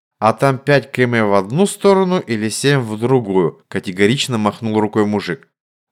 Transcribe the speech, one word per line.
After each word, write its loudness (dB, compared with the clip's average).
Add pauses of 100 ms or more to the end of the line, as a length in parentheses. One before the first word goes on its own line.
(180)
а 2
там 0
пять 0
км 0
в 2
одну 0
сторону 0
или -4
семь 0
в -6
другую», 0
категорично -2
махнул -2
рукой 0
мужик. -6 (440)